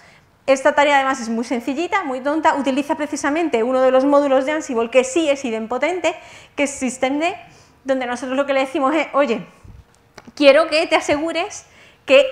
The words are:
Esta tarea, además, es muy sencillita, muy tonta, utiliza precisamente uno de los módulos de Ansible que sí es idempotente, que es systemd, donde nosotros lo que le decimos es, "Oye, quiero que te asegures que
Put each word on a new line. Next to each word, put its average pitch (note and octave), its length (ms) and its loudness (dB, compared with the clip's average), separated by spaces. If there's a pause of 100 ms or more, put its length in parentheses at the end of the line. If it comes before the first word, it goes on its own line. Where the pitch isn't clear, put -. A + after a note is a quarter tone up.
(480)
Esta C4+ 260 2
tarea, C#4+ 220 4
además, C4+ 240 0
es A3+ 100 -8
muy A3+ 140 -4
sencillita, D4 600 -4
muy C4 160 -6
tonta, D4 360 0
utiliza C#4 400 -2
precisamente D4 680 -2
uno C4 180 0
de C4 100 4
los C4 140 4
módulos C#4+ 400 2
de D4+ 80 -2
Ansible A#3+ 360 -4
que B3+ 140 4
sí D#4 260 -2
es C#4 160 -2
idempotente, B3+ 680 -4 (400)
que C#4+ 80 -2
es C#4 80 0
systemd, C4+ 520 -4 (600)
donde C4 240 -2
nosotros B3+ 280 -6
lo C4+ 100 0
que C#4 80 -2
le C4+ 80 2
decimos C#4 340 0
es, D4 180 0
"Oye, A#3 320 0 (880)
quiero C#4+ 320 6
que D#4+ 200 0
te D#4 80 0
asegures D#4+ 720 -4 (380)
que C#4 260 6